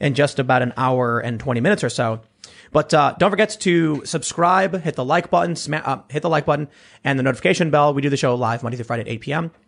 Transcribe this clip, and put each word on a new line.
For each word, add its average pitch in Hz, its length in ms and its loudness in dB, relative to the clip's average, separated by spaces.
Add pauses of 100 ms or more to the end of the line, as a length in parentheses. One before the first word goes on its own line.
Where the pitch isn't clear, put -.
in 139 140 0
just 139 260 2
about 127 220 2
an 120 140 -2
hour 127 440 0
and 117 180 -4
twenty 120 220 -2
minutes 170 240 0
or 127 40 0
so. 113 320 -2 (520)
But, 151 200 0
uh, 147 260 4
don't 185 120 4
forget 202 300 0
to 165 440 2
subscribe, 180 800 0
hit 156 140 -4
the 131 80 -2
like 165 260 0
button, 170 260 2
sma-, 147 280 -6
uh, 135 260 -4
hit 147 120 -6
the 175 60 -2
like 156 160 0
button 147 240 -2 (360)
and 135 140 0
the 151 40 0
notification 165 480 0
bell. 147 240 4
We 139 80 -2
do 143 80 0
the 139 60 0
show 131 180 0
live 117 280 -2
Monday 120 140 -6
through 120 80 -10
Friday 117 180 -6
at - 60 -12
eight 110 140 -6
P 143 100 -8
M. 165 180 -4 (180)